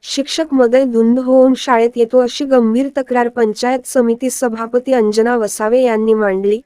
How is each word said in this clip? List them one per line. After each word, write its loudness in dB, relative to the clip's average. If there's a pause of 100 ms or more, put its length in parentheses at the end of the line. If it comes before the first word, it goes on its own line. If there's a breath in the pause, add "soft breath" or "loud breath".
शिक्षक -6
मदय 4
धुंद 2
होऊन 4
शाळेत 0
येतो 2
अशी -2
गंभीर 2
तक्रार -2
पंचायत -2
समिती 0
सभापती -4
अंजना 0
वसावे -2
यांनी 0
मांडली. -2